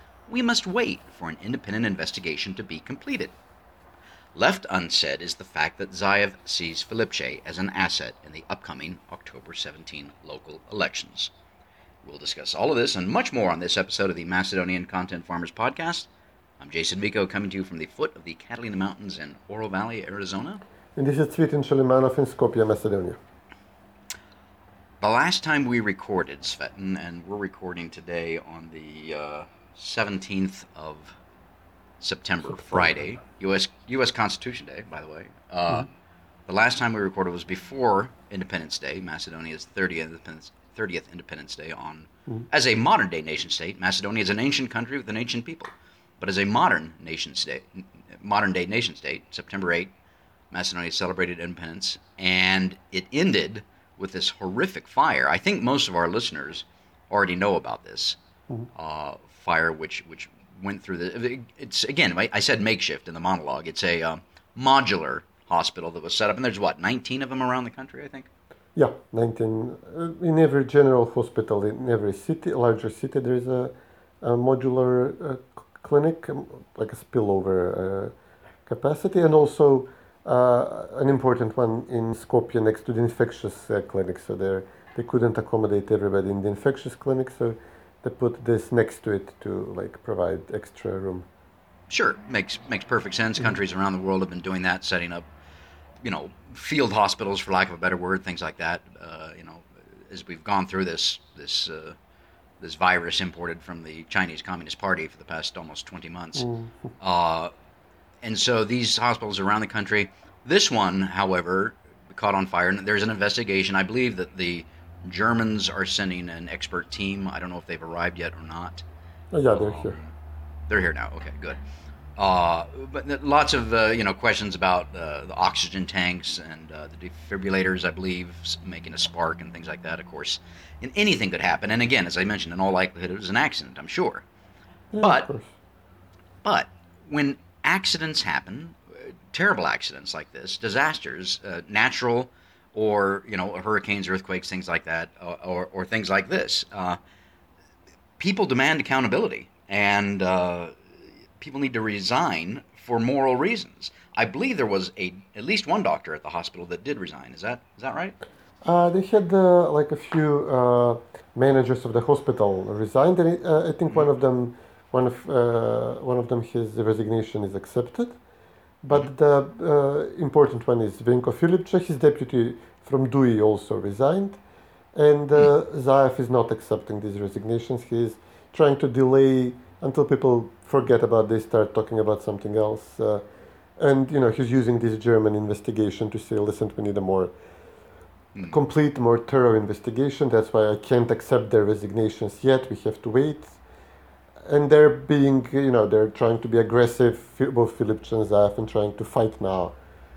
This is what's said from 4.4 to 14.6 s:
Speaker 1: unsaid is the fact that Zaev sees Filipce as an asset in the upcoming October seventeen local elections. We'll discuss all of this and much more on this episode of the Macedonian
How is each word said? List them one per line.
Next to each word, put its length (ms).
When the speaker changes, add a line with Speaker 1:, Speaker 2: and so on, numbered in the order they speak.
Speaker 1:
unsaid 540
is 140
the 80
fact 340
that 140
Zaev 400
sees 380
Filipce 640
as 120
an 120
asset 460
in 60
the 180
upcoming 480
October 420
seventeen 560
local 360
elections. 580
We'll 140
discuss 340
all 200
of 40
this 200
and 120
much 240
more 160
on 120
this 160
episode 340
of 60
the 80
Macedonian 640